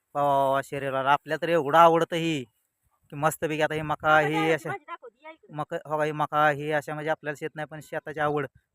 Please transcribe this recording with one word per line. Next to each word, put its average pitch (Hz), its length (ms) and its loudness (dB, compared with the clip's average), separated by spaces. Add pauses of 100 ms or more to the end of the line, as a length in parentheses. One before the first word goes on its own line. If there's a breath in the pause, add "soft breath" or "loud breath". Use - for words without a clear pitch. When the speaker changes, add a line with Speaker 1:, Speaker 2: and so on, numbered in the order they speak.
(140)
Speaker 1:
वा, 143 80 0
वा, 139 280 2
वा, 135 140 0
शरीराला. 135 480 -2
आपल्याला 147 340 -2
तर 160 40 -2
एवढं 151 280 2
आवडतं 165 380 6
ही 160 280 -2 (680)
की 156 60 -16
मस्तपैकी. 151 460 -2
आता 151 120 0
ही 156 80 -4
मका, 151 260 -2
Speaker 2:
चला, 156 100 8
Speaker 1:
ही 151 160 2
Speaker 2:
डाळीची 160 180 2
Speaker 1:
अशा 156 160 -2
Speaker 2:
भाजी - 180 -10
दाखवते, 339 380 -16
या 311 60 -16
इकडे. 320 240 -20
Speaker 1:
मका, 151 300 -8
हो 151 140 -4
का, 151 60 2
ही 156 80 -2
मका, 151 360 2
ही 147 240 -2
अशा 151 220 -4
म्हणजे 151 160 -6
आपल्याला 151 300 -6
शेत 156 140 -8
नाही, 151 120 -8
पण 156 160 -16
शेताची 156 380 -10
आवड, 147 260 0 (280)